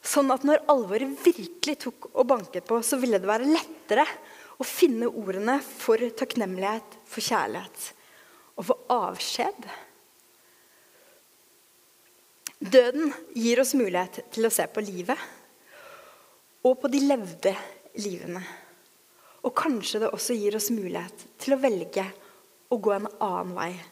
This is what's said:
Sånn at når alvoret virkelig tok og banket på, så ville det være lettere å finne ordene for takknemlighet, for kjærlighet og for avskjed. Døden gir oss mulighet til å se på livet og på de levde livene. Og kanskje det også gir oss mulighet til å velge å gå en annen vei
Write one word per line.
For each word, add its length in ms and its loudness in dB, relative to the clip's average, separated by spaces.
Sånn 260 4
at 160 2
når 240 6
alvoret 540 2
virkelig 580 2
tok 300 -10
og 180 4
banket 380 -2
på, 180 0
så 140 0
ville 180 2
det 100 0
være 220 2
lettere 560 2
å 80 -4
finne 420 4
ordene 540 -2
for 340 0
takknemlighet, 960 -4
for 160 -8
kjærlighet 640 -2
og 140 -10
for 260 2
avskjed. 720 -4
Døden 460 4
gir 260 4
oss 160 2
mulighet 460 0
til 140 0
å 80 2
se 160 0
på 140 -4
livet 340 -4
og 160 4
på 120 -2
de 120 2
levde 480 0
livene. 400 -8
Og 120 -2
kanskje 440 0
det 140 0
også 240 -4
gir 180 0
oss 160 -4
mulighet 540 -6
til 140 2
å 40 -4
velge 460 0
å 80 2
gå 140 2
en 240 -4
annen 380 -2
vei 160 -6